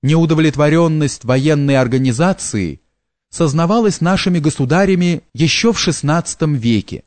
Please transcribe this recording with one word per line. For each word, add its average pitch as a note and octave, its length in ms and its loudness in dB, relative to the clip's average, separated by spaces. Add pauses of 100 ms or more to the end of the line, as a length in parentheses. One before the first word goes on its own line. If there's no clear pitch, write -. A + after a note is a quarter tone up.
Неудовлетворённость D#3 1200 0
военной C#3 520 2
организации B2+ 1000 -2 (500)
сознавалась E3+ 720 0
нашими F3+ 400 0
государями F3 840 0 (100)
ещё E3 400 0
в - 60 -4
шестнадцатом D#3 760 -2
веке A2+ 520 -2